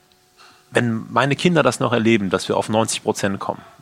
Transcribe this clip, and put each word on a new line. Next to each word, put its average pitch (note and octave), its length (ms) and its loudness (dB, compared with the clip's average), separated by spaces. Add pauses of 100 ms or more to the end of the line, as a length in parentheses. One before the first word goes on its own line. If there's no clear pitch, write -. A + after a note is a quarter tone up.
(720)
Wenn A2+ 420 -2
meine C3+ 240 2
Kinder E3+ 260 2
das B2 180 2
noch B2+ 120 0
erleben, A2+ 380 2
dass F#2 180 -2
wir G2+ 80 0
auf G2 120 -2
neunzig A2 340 -2
Prozent G2 360 -2
kommen, - 220 -8 (220)